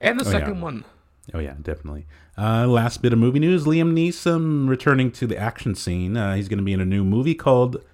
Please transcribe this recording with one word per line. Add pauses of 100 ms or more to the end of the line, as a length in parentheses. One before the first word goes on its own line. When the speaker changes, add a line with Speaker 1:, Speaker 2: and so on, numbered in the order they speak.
Speaker 1:
and
the
Speaker 2:
Oh,
yeah.
Speaker 1:
second
one. (480)
Speaker 2:
Oh,
yeah,
definitely. (300)
Uh,
last
bit
of
movie
news:
Liam
Neeson
returning
to
the
action
scene.
Uh,
he's
gonna
be
in
a
new
movie
called, (120)